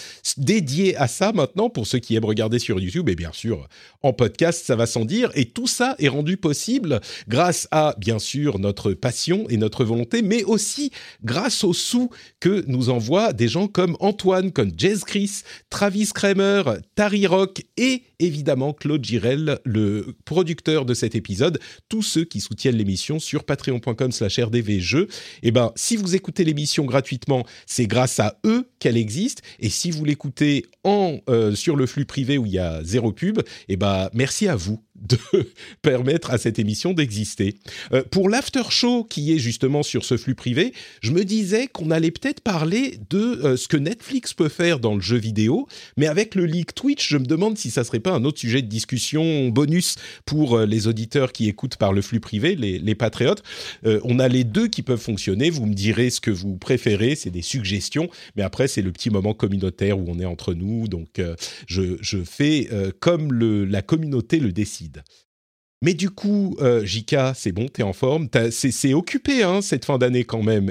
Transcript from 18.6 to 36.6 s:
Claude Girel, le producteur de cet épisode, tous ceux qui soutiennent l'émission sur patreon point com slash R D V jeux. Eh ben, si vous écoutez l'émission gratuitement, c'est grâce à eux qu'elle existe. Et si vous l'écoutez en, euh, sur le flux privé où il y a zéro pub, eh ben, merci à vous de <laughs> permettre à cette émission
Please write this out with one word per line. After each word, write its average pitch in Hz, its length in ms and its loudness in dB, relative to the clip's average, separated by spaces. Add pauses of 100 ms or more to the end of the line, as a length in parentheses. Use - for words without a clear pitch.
Claude 143 320 -2
Girel, 120 600 0
le 107 500 0 (100)
producteur 156 600 0
de 123 100 0
cet 117 220 -2
épisode, 117 420 0 (300)
tous 220 140 -2
ceux 165 220 0
qui 104 160 -8
soutiennent 120 360 0
l'émission 104 420 -2
sur 147 260 -4
patreon 135 360 -2
point 120 140 -2
com 127 180 0
slash - 260 -2
R 117 120 0
D 120 100 2
V 104 200 0
jeux. 123 280 2 (340)
Eh 117 80 2
ben, 117 240 4
si - 220 -2
vous 190 180 0
écoutez 185 300 0
l'émission 151 400 0
gratuitement, 131 600 0 (200)
c'est - 220 -2
grâce 123 340 2
à 104 240 -2
eux 233 340 2
qu'elle 120 200 2
existe. 120 420 -2 (180)
Et 110 120 -2
si - 200 -4
vous 156 140 -6
l'écoutez 147 600 0 (180)
en, 190 340 2 (100)
euh, 113 260 4
sur 147 220 0
le 135 100 2
flux 143 180 -4
privé 139 320 0
où 127 80 2
il 101 80 -2
y 92 60 0
a 80 260 -2
zéro 110 280 2
pub, 202 280 -2 (280)
eh 95 80 0
ben, 95 360 0
merci 135 340 0
à 165 100 2
vous 101 260 -4 (120)
de 110 240 0 (140)
<laughs> 156 140 2 (360)
permettre 135 480 2
à 120 80 2
cette 110 200 0
émission 107 360 0